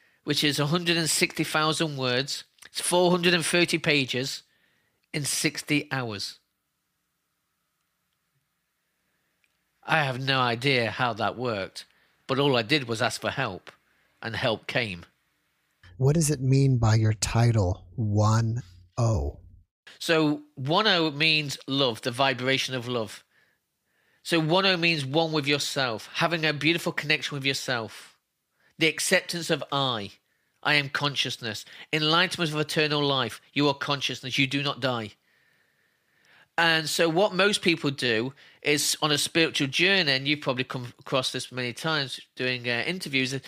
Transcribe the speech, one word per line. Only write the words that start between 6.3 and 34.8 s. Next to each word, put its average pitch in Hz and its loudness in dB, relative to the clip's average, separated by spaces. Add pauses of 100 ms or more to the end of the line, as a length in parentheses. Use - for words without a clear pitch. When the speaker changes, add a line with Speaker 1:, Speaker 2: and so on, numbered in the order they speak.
Speaker 1:
I 156 2
have 131 -2
no 135 0
idea 120 2
how 120 -2
that 101 -2
worked, 110 -6 (400)
but 131 0
all 143 4
I 120 4
did 131 0
was 113 -2
ask 117 0
for 107 -2
help, 107 -6 (480)
and 117 -8
help 117 -2
came. 101 -4 (920)
Speaker 2:
What 139 2
does 160 2
it 147 -2
mean 135 4
by 110 4
your 110 4
title, 113 2
one 110 2 (360)
oh? 107 0 (580)
Speaker 1:
So 156 2 (140)
one 160 2
oh 170 4
means 151 0 (100)
love, 135 0
the 127 -2
vibration 131 0
of 120 -6
love. 117 -6 (1000)
So 170 2
one 175 2
oh 185 4
means 165 0
one 160 0
with 151 0
yourself, 135 -2
having 160 0
a 156 2
beautiful 160 0
connection 147 -2
with 135 -6
yourself. 127 -4 (600)
The 160 4
acceptance 170 0
of 147 0
I. 123 -2 (520)
I 151 2
am 143 2
consciousness. 127 -4 (280)
Enlightenment 160 0
of 151 -4
eternal 151 0
life. 135 -2 (140)
You 143 4
are 139 2
consciousness. 135 -4
You 139 2
do 139 -2
not 139 -6